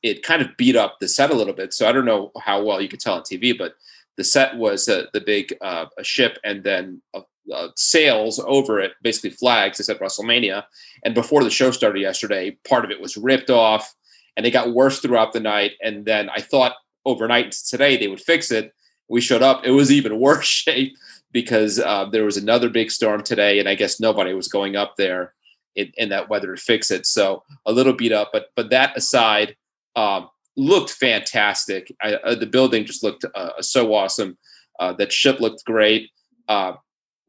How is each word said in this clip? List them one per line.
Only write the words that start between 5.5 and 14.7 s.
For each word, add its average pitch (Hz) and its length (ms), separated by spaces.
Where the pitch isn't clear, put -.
uh, 87 240
a 101 60
ship - 400
and 101 200
then, 92 380
uh, 98 80
uh, - 240
sails 117 680
over 123 340
it, 95 120
basically 110 280
flags 110 480
that 101 80
said 107 140
WrestleMania. 104 640
And 113 100
before 127 280
the 113 60
show 131 220
started 104 300
yesterday, 98 560
part 123 160
of 101 80
it 101 80
was 85 160
ripped 127 340
off, 110 460
and 110 100
it 120 60
got 120 220